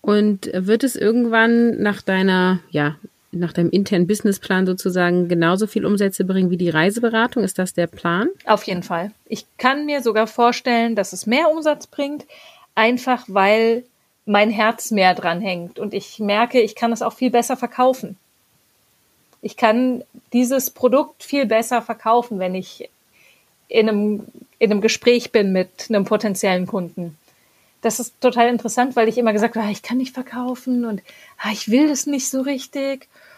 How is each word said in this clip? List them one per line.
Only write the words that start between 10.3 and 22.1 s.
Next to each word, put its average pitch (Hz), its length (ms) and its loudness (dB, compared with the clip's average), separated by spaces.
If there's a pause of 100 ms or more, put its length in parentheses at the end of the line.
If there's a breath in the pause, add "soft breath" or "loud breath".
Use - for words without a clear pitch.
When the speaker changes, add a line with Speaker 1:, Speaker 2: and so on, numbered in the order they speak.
Speaker 2:
dass 190 180 -4
es - 120 -10
mehr 294 240 2
Umsatz 302 380 -2
bringt, 285 380 -8 (500 loud breath)
einfach 247 520 0
weil 220 580 2 (400)
mein 208 260 2
Herz 220 400 0
mehr 185 240 4
dran 170 260 -4
hängt 180 380 -8
und 208 140 -8
ich - 260 -10
merke, 220 420 2
ich 220 140 0
kann 233 160 -2
es 226 100 -4
auch - 120 -4
viel 254 180 0
besser 247 260 0
verkaufen. 254 600 -2 (1200)
Ich - 160 -12
kann 247 460 2 (280)
dieses 247 380 0
Produkt 262 540 0
viel 277 220 -2
besser 226 360 0
verkaufen, 226 580 -2